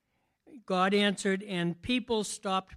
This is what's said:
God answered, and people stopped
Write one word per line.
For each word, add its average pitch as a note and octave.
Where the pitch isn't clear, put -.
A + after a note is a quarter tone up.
God F#3+
answered, G3+
and F3
people A#3+
stopped F#3+